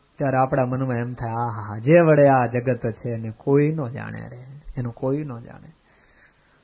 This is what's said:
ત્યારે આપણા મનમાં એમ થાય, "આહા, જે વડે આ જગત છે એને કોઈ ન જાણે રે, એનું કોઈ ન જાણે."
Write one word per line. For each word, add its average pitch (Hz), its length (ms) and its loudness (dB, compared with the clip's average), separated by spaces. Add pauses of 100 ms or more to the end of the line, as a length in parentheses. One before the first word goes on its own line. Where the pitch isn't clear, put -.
(160)
ત્યારે 135 200 -2
આપણા 131 300 2
મનમાં 127 300 -2
એમ 120 180 -4
થાય, 120 160 -6
"આહા, 110 480 -6
જે 147 220 6
વડે 151 280 6
આ 131 180 4
જગત 120 440 -2
છે 120 200 -8
એને 113 260 -8
કોઈ 143 320 2
ન 156 200 -4
જાણે 110 400 -10
રે, 123 180 -18 (300)
એનું 120 160 -6
કોઈ 135 260 -4
ન 139 200 -10
જાણે." - 340 -20 (920)